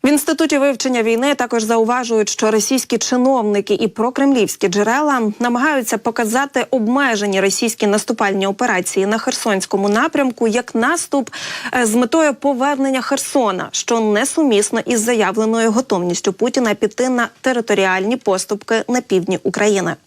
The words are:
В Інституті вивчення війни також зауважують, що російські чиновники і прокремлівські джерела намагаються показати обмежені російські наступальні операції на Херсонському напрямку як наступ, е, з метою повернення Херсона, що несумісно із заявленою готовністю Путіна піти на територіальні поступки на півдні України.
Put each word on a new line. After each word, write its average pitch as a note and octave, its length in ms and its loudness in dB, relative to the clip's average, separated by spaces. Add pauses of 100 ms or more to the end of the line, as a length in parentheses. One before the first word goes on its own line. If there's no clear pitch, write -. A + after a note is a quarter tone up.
В C4 40 4
Інституті D4+ 500 2
вивчення C4 440 0
війни A#3 320 2
також A#3+ 280 -2
зауважують, A3+ 640 0
що A3 220 0
російські A3+ 480 0
чиновники A3 760 0
і G#3+ 140 -2
прокремлівські B3 800 0
джерела A3+ 680 0
намагаються A#3+ 600 0
показати B3 720 -2
обмежені A3 720 0
російські G#3+ 460 0
наступальні G3+ 600 0
операції G3 600 -2
на A3 120 0
Херсонському G3+ 680 -2
напрямку B3+ 600 0
як A#3+ 260 -2
наступ, C4+ 560 -2 (440)
е, B3 120 2
з G#3+ 80 -2
метою C#4 400 2
повернення C4+ 680 0
Херсона, G#3+ 720 -2
що - 280 -2
несумісно A3 840 2
із A#3+ 140 0
заявленою A3 680 0
готовністю F#3+ 600 -2
Путіна A3+ 420 0
піти A3+ 340 -2
на B3 200 0 (120)
територіальні G#3 760 0
поступки G#3 720 -2
на B3 120 0
півдні F#3 420 0
України. G3 520 0 (120)